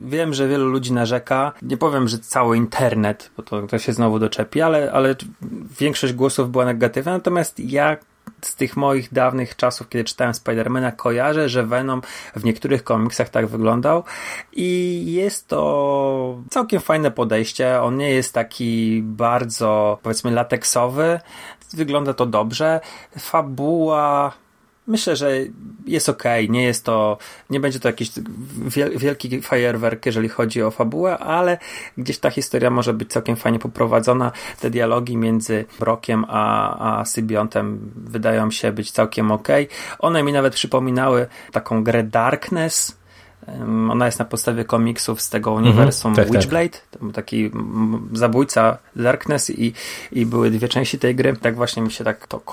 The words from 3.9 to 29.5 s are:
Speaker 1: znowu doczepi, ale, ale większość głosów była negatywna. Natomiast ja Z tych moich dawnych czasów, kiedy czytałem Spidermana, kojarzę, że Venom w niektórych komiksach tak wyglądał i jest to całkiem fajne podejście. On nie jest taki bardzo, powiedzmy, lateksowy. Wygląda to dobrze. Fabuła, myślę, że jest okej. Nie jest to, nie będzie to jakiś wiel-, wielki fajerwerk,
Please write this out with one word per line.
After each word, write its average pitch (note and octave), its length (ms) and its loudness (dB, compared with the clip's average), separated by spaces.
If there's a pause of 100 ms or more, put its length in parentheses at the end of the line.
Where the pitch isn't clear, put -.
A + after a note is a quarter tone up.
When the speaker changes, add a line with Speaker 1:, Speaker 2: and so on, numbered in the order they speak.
Speaker 1:
znowu A2 260 2
doczepi, A2 420 -2
ale, D#3 320 2
ale C3+ 220 4 (680)
większość C#3 320 0
głosów B2+ 380 0
była B2+ 140 2
negatywna. B2 480 0
Natomiast F3+ 480 0
ja C#3+ 360 2 (460)
Z - 120 -8
tych - 220 -2
moich C#3 360 0
dawnych B2+ 440 0
czasów, B2 320 -2
kiedy A#2+ 160 -2
czytałem A#2+ 300 -2
Spidermana, B2 580 -2
kojarzę, C#3 560 0
że A#2+ 180 0
Venom B2+ 360 -2 (340)
w G#2+ 80 -6
niektórych A#2 400 0
komiksach A2+ 440 0
tak A2+ 180 0
wyglądał A#2 580 0 (480)
i F3+ 500 -2 (100)
jest F#3+ 360 -2
to C#3 920 0 (120)
całkiem A3 300 0
fajne D#3 300 2
podejście. A#2+ 720 0
On A#2+ 140 0
nie C#3+ 140 0
jest C3 240 0
taki A2+ 680 0
bardzo, A2 1000 0
powiedzmy, A2+ 280 -2
lateksowy. B2+ 920 0 (540)
Wygląda C#3+ 400 0
to B2 120 0
dobrze. A#2+ 540 0 (380)
Fabuła, D3 1120 0 (540)
myślę, G#3+ 300 0
że C#3 140 0 (560)
jest D#3+ 220 0
okej. A#2 420 2
Nie B2 140 2
jest A#2+ 200 0
to, G#2+ 340 2 (320)
nie C#3 100 0
będzie C3+ 200 -2
to B2 80 2
jakiś A2+ 220 -2 (460)
wiel-, C#3 420 -2
wielki C3 440 -2
fajerwerk, A#2 640 0